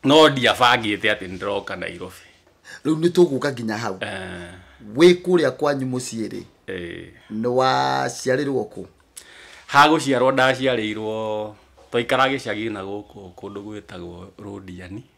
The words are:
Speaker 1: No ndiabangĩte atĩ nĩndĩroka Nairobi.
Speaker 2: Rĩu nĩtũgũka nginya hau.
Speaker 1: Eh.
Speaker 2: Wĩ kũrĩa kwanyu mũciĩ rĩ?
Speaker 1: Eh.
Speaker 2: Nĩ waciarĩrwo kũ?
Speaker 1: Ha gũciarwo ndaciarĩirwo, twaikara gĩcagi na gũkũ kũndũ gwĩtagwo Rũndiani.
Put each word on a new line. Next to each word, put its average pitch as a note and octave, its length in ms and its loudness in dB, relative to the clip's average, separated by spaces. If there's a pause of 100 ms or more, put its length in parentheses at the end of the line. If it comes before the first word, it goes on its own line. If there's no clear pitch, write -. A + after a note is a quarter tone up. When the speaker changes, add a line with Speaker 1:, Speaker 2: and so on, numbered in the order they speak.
Speaker 1:
No D3+ 260 8
ndiabangĩte A2+ 840 2
atĩ F#2+ 140 -6
nĩndĩroka G2 520 -6
Nairobi. F2+ 360 -10 (720)
Speaker 2:
Rĩu D#3+ 140 2
nĩtũgũka D#3+ 540 4
nginya A2 240 -6
hau. G#2 240 -6
Speaker 1:
Eh. F#2 520 -10 (420)
Speaker 2:
Wĩ F3 260 8
kũrĩa E3 300 2
kwanyu C#3+ 360 -2
mũciĩ B2 420 -6
rĩ? F#2 140 -12 (240)
Speaker 1:
Eh. F2 460 -12 (180)
Speaker 2:
Nĩ A2 160 -4
waciarĩrwo C3 1160 0 (100)
kũ? F#2 120 -14 (840)
Speaker 1:
Ha C#3+ 200 8
gũciarwo C3+ 440 4
ndaciarĩirwo, A2 1200 0 (380)
twaikara B2+ 360 2
gĩcagi A2+ 440 -4
na G2+ 120 -8
gũkũ G2 520 -12
kũndũ G2 300 -14
gwĩtagwo F#2+ 640 -14 (120)
Rũndiani. F#2+ 640 -14 (160)